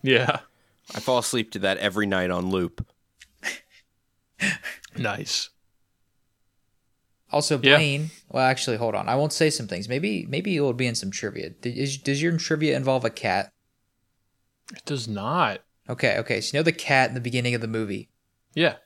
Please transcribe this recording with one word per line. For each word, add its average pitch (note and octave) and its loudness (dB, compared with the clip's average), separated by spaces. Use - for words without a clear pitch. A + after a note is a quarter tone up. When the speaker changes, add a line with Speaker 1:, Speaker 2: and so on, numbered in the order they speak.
Speaker 1:
Yeah. B2+ 4
Speaker 2:
I A2+ -6
fall B2+ 2
asleep A2+ 0
to G2+ -8
that F#2+ 2
every G2+ 0
night F#2 2
on F2+ 0
loop. F#2 -2
Speaker 3:
<laughs> - -8
Speaker 1:
Nice. - -4
Speaker 3:
Also, D3 2
Speaker 1:
Yeah. C#3 8
Speaker 3:
Blaine, D3+ 2
well, B2+ 2
actually, C3 2
hold A2+ 0
on. G2 -2
I A#2+ 2
won't D3 0
say D#3 4
some B2+ -4
things. G2 -6
Maybe, E3 -2
maybe F3+ -2
it'll C#3 2
be B2 -2
in A#2+ -2
some - -4
trivia. - -8
D-, - -8
is, C#3 -4
does C#3 -2
your E3+ 0
trivia D3+ 0
involve C3 0
a A#2 2
cat? G2 -2
Speaker 1:
It - -20
does B2+ -6
not. A2 -2
Speaker 3:
Okay, - 2
okay. G#2+ -2
So - -4
you C#3+ 4
know E3 2
the E3 4
cat C3 4
in B2 -6
the B2+ -4
beginning B2 0
of A2+ -2
the A#2 -4
movie? G#2+ -4
Speaker 1:
Yeah. D#3 2